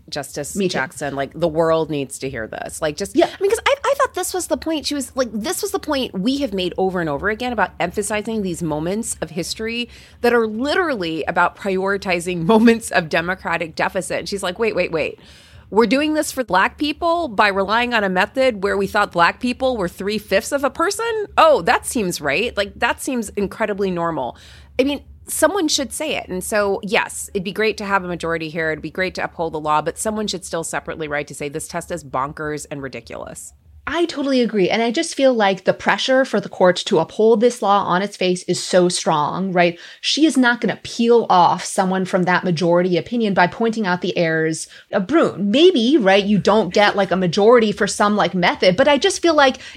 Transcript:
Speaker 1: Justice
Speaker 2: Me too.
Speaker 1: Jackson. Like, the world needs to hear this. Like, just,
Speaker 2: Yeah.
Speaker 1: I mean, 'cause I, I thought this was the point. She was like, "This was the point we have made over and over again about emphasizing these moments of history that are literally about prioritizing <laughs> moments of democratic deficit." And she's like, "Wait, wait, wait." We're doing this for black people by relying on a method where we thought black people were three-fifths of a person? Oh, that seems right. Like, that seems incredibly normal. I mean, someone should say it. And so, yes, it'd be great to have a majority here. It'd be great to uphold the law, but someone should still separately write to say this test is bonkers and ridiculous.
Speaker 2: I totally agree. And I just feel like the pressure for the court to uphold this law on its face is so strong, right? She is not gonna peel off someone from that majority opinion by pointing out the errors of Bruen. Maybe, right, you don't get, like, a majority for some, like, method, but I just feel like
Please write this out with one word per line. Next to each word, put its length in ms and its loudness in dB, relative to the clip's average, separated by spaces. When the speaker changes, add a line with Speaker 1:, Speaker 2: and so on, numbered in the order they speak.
Speaker 1:
Justice 460 -10
Speaker 2:
Me 120 -2
too. 60 -2
Speaker 1:
Jackson. 420 -6
Like, 240 -6
the 80 0
world 440 2
needs 280 -4
to 100 -6
hear 180 -8
this. 340 -10
Like, 160 -4
just, 180 -8
Speaker 2:
Yeah. 120 6
Speaker 1:
I 140 -10
mean, 100 2
'cause 160 0
I, 80 4
I 140 2
thought 160 0
this 180 -6
was 140 -4
the 100 -2
point. 300 -4
She 80 -4
was 200 -8
like, 160 -2
"This 300 -4
was 80 -4
the 100 -4
point 400 -4
we 200 0
have 120 -2
made 280 -4
over 200 0
and 100 -2
over 200 -2
again 240 -4
about 260 0
emphasizing 640 -4
these 220 -4
moments 580 -4
of 80 -8
history 580 -6
that 120 2
are 140 2
literally 800 -2
about 300 0
prioritizing 840 -2
<laughs> 40 -2
moments 440 4
of 180 0
democratic 680 -4
deficit." 420 -2
And 100 -6
she's 140 -6
like, 160 -6
"Wait, 180 -2
wait, 160 -2
wait." 280 -4
We're 180 4
doing 260 2
this 180 -2
for 120 -6
black 340 2
people 500 -2
by 200 2
relying 460 0
on 100 2
a 60 0
method 540 0
where 140 0
we 100 -2
thought 240 0
black 280 2
people 380 -2
were 120 -2
three-fifths 600 -2
of 120 -2
a 60 0
person? 580 -4
Oh, 260 6
that 220 0
seems 360 -4
right. 340 -2
Like, 200 -4
that 260 -2
seems 280 -4
incredibly 640 -4
normal. 460 -4
I 40 4
mean, 200 -2
someone 400 0
should 240 -2
say 260 -6
it. 100 -8
And 160 -6
so, 400 0
yes, 500 -2
it'd 100 -4
be 80 -6
great 260 -2
to 80 -10
have 180 -2
a 40 -8
majority 420 -6
here. 220 -4
It'd 100 -6
be 100 -10
great 240 -4
to 80 -6
uphold 300 -6
the 60 -6
law, 220 0
but 160 -6
someone 300 -4
should 180 -8
still 180 -6
separately 440 -8
write 200 -4
to 80 -16
say 140 -8
this 180 -10
test 240 -10
is 120 -8
bonkers 640 -6
and 120 -10
ridiculous. 720 -14
Speaker 2:
I 180 -2
totally 360 0
agree. 260 2
And 140 0
I 80 0
just 240 -4
feel 180 4
like 340 0
the 60 4
pressure 540 0
for 140 -2
the 100 -6
court 280 4
to 100 2
uphold 420 4
this 220 2
law 240 4
on 160 2
its 160 -6
face 280 0
is 160 0
so 280 4
strong, 640 0
right? 260 2
She 240 2
is 120 4
not 220 4
gonna 220 -2
peel 480 2
off 340 6
someone 420 0
from 180 2
that 200 2
majority 540 2
opinion 380 0
by 100 6
pointing 400 -2
out 160 0
the 160 -2
errors 500 0
of 140 0
Bruen. 460 2
Maybe, 460 6
right, 280 4
you 140 4
don't 340 2
get, 220 4
like, 160 2
a 40 2
majority 560 4
for 140 0
some, 300 0
like, 180 0
method, 420 4
but 120 4
I 100 6
just 240 0
feel 140 4
like 220 4